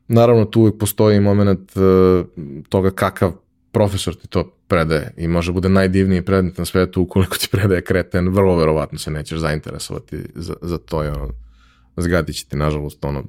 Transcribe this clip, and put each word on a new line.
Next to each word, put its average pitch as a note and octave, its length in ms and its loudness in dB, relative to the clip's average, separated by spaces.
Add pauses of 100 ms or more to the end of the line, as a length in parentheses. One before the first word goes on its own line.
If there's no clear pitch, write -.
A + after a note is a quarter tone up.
Naravno, A#2 380 4
tu A2+ 160 2
uvek G#2+ 180 4
postoji G#2 400 2
moment, G2+ 580 0
e, F#2 460 4 (460)
toga F#2+ 220 2
kakav F#2+ 400 -2 (420)
profesor G2 420 -2
ti - 120 -20
to - 300 -4 (100)
predaje D#2+ 500 0
i E2 100 -4
može E2+ 240 0
bude F2+ 180 0
najdivniji F#2+ 520 2
predmet F#2 360 0
na F2 80 -4
svetu F#2 360 0
ukoliko F2+ 360 0
ti - 140 -6
predaje F#2 300 0
kreten, F2+ 480 -2
vrlo F#2+ 280 2
verovatno D#2 420 0
se - 120 -8
nećeš D#2 280 -8
zainteresovati D#2 800 -8 (180)
za, F2 260 -10
za E2+ 160 -6
to D#2 260 -6
i D2+ 40 -4
ono, C#2+ 220 -8 (680)
zgadit E2+ 380 -2
će - 100 -12
ti, - 120 -10
nažalost, D2 480 -6
ono, C#2+ 220 -6